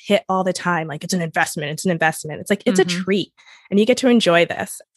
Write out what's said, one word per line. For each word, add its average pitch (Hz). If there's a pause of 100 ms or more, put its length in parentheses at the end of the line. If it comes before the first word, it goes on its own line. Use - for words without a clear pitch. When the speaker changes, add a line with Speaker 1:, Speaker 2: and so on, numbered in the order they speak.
Speaker 1:
hit -
all 190
the 185
time. 170
Like, 151
"It's 170
an 180
investment. 160
It's 151
an 190
investment." 160
It's -
like, 202
"It's 190
Speaker 2:
Mm-hmm. 175
Speaker 1:
a 185
treat, 185 (380)
and 196
you 214
get 247
to 262
enjoy 170
this." - (160)